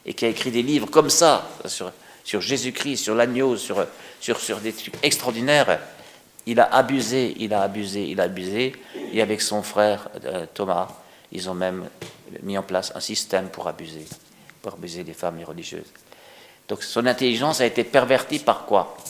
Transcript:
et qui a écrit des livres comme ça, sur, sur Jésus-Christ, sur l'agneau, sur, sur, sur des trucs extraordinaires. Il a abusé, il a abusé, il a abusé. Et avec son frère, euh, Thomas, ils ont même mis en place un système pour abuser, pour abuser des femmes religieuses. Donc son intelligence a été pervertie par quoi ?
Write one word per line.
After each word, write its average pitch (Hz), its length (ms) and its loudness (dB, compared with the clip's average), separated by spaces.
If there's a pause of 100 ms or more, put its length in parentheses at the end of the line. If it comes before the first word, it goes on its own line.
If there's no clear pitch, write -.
et - 100 -8
qui - 100 -2
a 117 40 4
écrit 113 220 -2
des 117 120 2
livres 131 280 0
comme 151 200 6
ça, - 380 4 (180)
sur, 92 260 -8 (320)
sur 104 160 -2
Jésus-Christ, 127 580 -2
sur 110 160 -2
l'agneau, 123 420 2
sur, 98 300 -2 (340)
sur, - 200 -2
sur 107 200 -4
des 107 120 -4
trucs - 300 -12
extraordinaires. 127 760 4 (680)
Il 117 140 4
a 113 40 10
abusé, 123 760 2
il 107 160 -2
a 101 80 2
abusé, 101 420 -2
il 90 160 -2
a 90 40 4
abusé. 95 500 -2 (380)
Et 110 100 2
avec 104 180 0
son 104 220 -2
frère, 104 460 2 (160)
euh, 85 280 -6
Thomas, 92 360 0 (420)
ils 92 180 -8
ont 92 60 -4
même 92 340 -4 (540)
mis 98 160 -6
en 98 40 -2
place 95 340 -4
un 92 40 -12
système 95 480 -2
pour - 200 -8
abuser, 78 380 -10 (540)
pour 98 120 -10
abuser 87 320 -12
des 80 100 -14
femmes 85 300 -6
religieuses. 82 480 -14 (760)
Donc 104 140 -6
son 120 240 0
intelligence 127 540 2
a 123 60 6
été 117 180 2
pervertie 131 560 4
par - 240 2
quoi ? 95 320 2 (140)